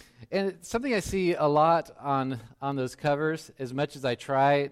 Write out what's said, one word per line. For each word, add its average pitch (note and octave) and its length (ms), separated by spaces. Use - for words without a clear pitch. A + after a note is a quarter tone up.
And G3 160
it's - 200
something A#3+ 280
I G3 40
see F3+ 360
a D3+ 100
lot D3+ 540
on, C3 400
on C#3 160
those B2+ 200
covers, D#3 640
as B2 120
much C#3+ 240
as C3+ 80
I B2 120
try C#3+ 560